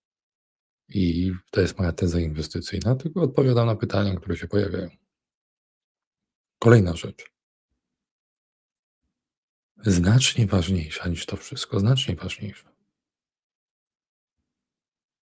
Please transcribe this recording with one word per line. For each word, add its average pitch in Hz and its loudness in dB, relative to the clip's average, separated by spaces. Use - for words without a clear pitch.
i 90 0
to - 0
jest 87 0
moja 87 0
teza 85 0
inwestycyjna, 80 -4
tylko 160 -4
odpowiadam 131 2
na 113 0
pytania, 101 -2
które 85 -6
się 87 -12
pojawiają. 92 -2
Kolejna 104 6
rzecz. - -14
Znacznie 107 4
ważniejsza 90 -2
niż 85 -6
to - -10
wszystko, - -6
znacznie 110 2
ważniejsza. - -12